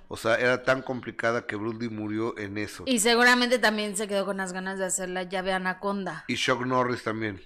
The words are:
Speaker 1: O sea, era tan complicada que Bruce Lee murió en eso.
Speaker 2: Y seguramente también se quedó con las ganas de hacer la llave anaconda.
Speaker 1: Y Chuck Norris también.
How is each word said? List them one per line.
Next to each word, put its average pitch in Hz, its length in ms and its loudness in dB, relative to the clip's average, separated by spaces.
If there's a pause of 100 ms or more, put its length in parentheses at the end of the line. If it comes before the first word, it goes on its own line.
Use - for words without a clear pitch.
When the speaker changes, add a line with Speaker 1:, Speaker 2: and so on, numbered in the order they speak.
Speaker 1:
O - 80 -8
sea, 117 200 2
era 123 260 2
tan 135 200 2
complicada 117 640 -2
que 104 100 -4
Bruce 110 220 -4
Lee 117 100 -4
murió 107 500 -4
en 101 200 -8
eso. - 280 -8
Speaker 2:
Y 247 140 2
seguramente 247 580 6
también 214 380 0
se 214 120 -4
quedó 196 180 0
con 196 120 -2
las 185 140 -4
ganas 190 260 -6
de 190 80 0
hacer 185 220 -4
la 185 160 -4
llave 185 280 -2
anaconda. 185 760 -2
Speaker 1:
Y 120 80 -2
Chuck 123 280 0
Norris 123 380 2
también. 107 420 -4